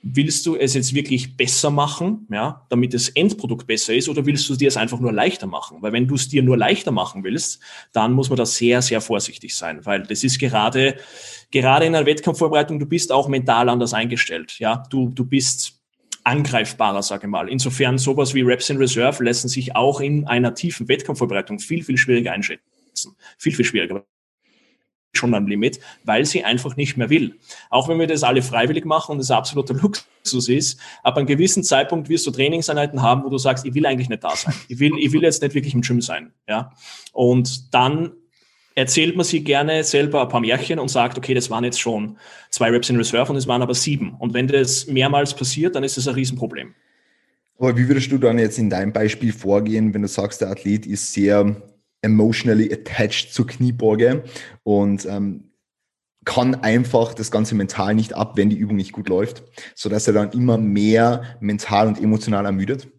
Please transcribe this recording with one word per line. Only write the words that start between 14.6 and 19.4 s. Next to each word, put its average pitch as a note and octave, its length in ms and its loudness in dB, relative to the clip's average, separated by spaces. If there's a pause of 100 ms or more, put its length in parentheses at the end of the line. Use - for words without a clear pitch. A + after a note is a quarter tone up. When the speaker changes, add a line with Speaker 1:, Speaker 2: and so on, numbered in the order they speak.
Speaker 1:
du, B2+ 200 0
du B2+ 160 -4
bist - 560 -2 (420)
angreifbarer, A#2 800 0
sag G2 200 -6
ich G2+ 60 -8
mal. F2 200 -4
Insofern C3 480 0
sowas C3+ 360 0
wie C3+ 80 2
Reps B2 280 2
in C#3+ 80 -2
Reserve B2+ 440 2
lassen A#2+ 280 0